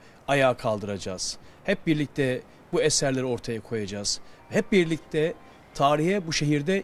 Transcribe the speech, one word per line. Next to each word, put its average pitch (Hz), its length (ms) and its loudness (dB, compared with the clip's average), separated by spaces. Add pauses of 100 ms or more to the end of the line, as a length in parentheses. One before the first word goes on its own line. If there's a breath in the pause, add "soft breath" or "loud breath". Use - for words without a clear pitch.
(280 loud breath)
ayağa 135 300 4
kaldıracağız. 101 800 -4 (260 loud breath)
Hep - 240 -2
birlikte 143 540 0 (320 loud breath)
bu 165 80 2
eserleri 135 440 2
ortaya 120 340 -4
koyacağız. 104 600 -6 (300 loud breath)
Hep 214 220 -2
birlikte 165 600 2 (400 loud breath)
tarihe 156 540 2
bu 160 60 -4
şehirde 151 500 0